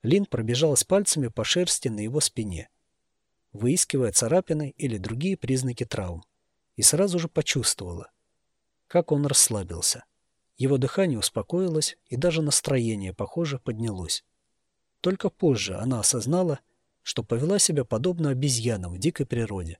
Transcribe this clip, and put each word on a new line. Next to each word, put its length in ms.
Лин 240
пробежалась 580
пальцами 440
по 160
шерсти 440
на 120
его 200
спине, 480
выискивая 580
царапины 640
или 200
другие 400
признаки 480
травм, 380
и 40
сразу 380
же 80
почувствовала, 840
как 240
он 160
расслабился. 760
Его 220
дыхание 400
успокоилось, 760
и 100
даже 240
настроение, 720
похоже, 460
поднялось. 680
Только 300
позже 460
она 240
осознала, 600
что 200
повела 360
себя 260
подобно 460
обезьянам 640
в 40
дикой 300
природе. 520